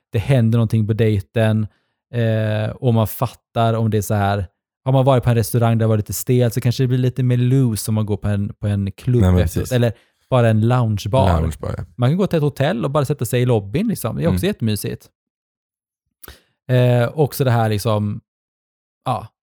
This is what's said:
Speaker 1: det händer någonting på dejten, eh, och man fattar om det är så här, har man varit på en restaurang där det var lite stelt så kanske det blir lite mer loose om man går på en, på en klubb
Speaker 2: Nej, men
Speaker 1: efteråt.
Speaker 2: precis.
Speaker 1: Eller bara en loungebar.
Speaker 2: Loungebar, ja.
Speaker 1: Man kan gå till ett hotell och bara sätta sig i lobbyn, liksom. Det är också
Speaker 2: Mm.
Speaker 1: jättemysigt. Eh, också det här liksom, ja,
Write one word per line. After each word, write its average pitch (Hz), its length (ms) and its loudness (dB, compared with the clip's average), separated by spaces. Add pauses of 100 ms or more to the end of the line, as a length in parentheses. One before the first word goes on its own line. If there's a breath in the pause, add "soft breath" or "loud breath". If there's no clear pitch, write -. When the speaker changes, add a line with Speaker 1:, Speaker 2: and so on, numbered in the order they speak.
(120 soft breath)
Speaker 1:
det 117 80 -2
händer 117 380 2
någonting 110 300 0
på 110 60 0
dejten, 110 720 0 (460)
eh, 110 640 -2
och 123 180 0
man 110 140 2
fattar - 680 -4
om 113 160 0
det 107 80 0
är 104 40 0
så 104 120 -4
här, 101 320 0 (380)
har 131 80 -2
man 131 140 4
varit 127 180 4
på 123 60 0
en 120 60 4
restaurang 117 420 0
där 110 80 0
det - 40 2
var 110 80 2
lite 104 160 -4
stelt 123 400 0
så 131 80 -4
kanske 123 220 0
det 127 40 0
blir 127 100 0
lite 127 260 -2
mer 123 140 2
loose 123 540 0
om 110 40 0
man 107 100 0
går 101 120 -2
på - 100 -4
en, 101 260 -2
på - 140 -6
en 98 240 0
klubb 123 300 0
Speaker 2:
Nej, 92 100 6
men 90 100 4
Speaker 1:
efteråt. 82 220 -2
Speaker 2:
precis. - 120 -4
Speaker 1:
Eller 117 180 2 (360 soft breath)
bara 120 200 4
en 110 180 2
loungebar. 107 760 0
Speaker 2:
Loungebar, - 360 -6
ja. - 60 -10 (120)
Speaker 1:
Man 123 140 0
kan 160 80 0
gå 196 100 0
till 170 100 0
ett 147 60 0
hotell 156 420 -2
och 139 60 -4
bara 147 140 0
sätta 143 200 -4
sig 123 160 0
i 123 40 2
lobbyn, 120 420 0
liksom. 143 280 -4
Det 139 80 -6
är 160 40 2
också 92 180 0
Speaker 2:
Mm. - 20 0
Speaker 1:
jättemysigt. 113 600 -4 (1600 loud breath)
Eh, 123 400 2 (100)
också 147 240 -2
det 127 80 0
här 113 180 0
liksom, 104 520 -2 (840)
ja, 113 220 -6 (160)